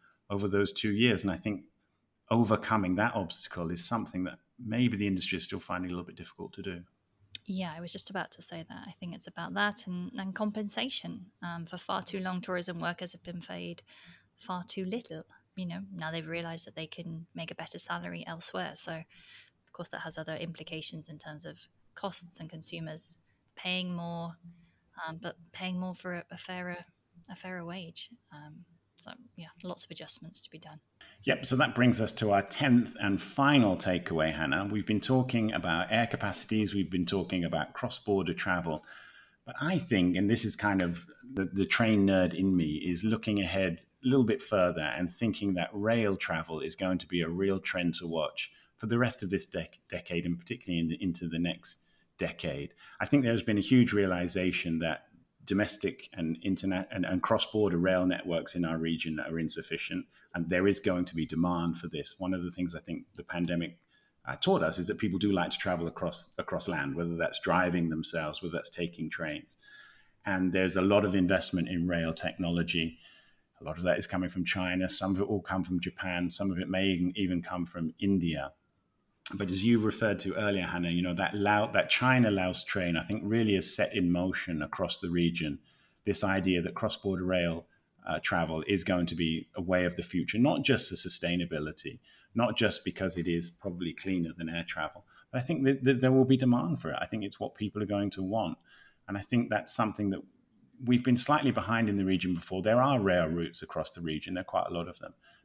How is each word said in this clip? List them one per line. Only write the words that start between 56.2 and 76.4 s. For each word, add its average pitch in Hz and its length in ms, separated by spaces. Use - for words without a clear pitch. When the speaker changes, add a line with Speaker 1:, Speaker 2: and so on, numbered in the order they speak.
Speaker 1:
internet 95 480
and, 90 140
and 92 160
cross-border 104 560
rail 90 280
networks 87 500
in 87 100
our 82 120
region 80 420
are 80 200
insufficient, 82 640
and 85 160
there 92 180
is 101 120
going 90 260
to - 100
be 80 100
demand 85 520
for 87 100
this. 78 300
One 92 160
of 87 100
the 87 80
things 87 240
I 78 40
think - 260
the - 80
pandemic, 85 540
uh, 65 120
taught 185 260
us 80 160
is 87 80
that 98 100
people 95 220
do 101 120
like 87 200
to - 60
travel 85 300
across, - 500
across - 300
land, 71 280
whether 85 220
that's 82 240
driving 87 480
themselves, 78 520
whether 85 120
that's - 160
taking 85 400
trains. - 480
And 92 280
there's 92 240
a 90 40
lot 101 220
of 95 100
investment 92 540
in 85 200
rail 85 260
technology. 85 840
A - 60
lot - 120
of 87 60
that 87 160
is - 80
coming 92 220
from 90 160
China. 92 420
Some 95 240
of 92 80
it 98 100
will 104 120
come 95 220
from 90 180
Japan. 90 480
Some 98 220